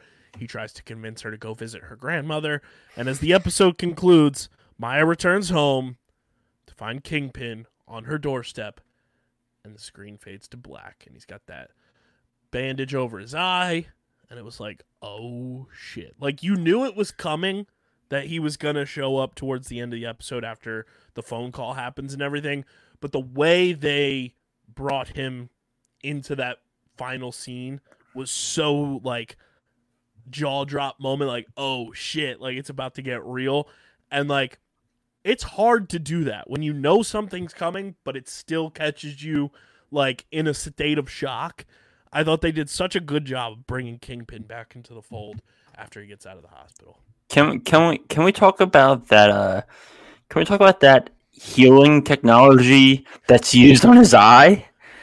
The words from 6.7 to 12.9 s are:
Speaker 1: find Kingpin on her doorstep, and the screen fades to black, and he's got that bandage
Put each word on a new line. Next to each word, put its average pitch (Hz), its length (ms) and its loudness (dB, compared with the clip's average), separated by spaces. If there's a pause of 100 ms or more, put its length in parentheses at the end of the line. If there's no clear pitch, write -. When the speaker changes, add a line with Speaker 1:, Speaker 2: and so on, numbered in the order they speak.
Speaker 1:
find 117 300 -14
Kingpin 127 640 -12 (200)
on 113 180 -20
her 151 120 -10
doorstep, 127 640 -12 (840)
and 107 100 -20
the 107 60 -20
screen 104 380 -20
fades 101 320 -20
to 120 80 -20
black, - 480 -20
and 62 100 -20
he's - 100 -20
got 98 220 -20
that 65 240 -20 (800)
bandage 131 420 -10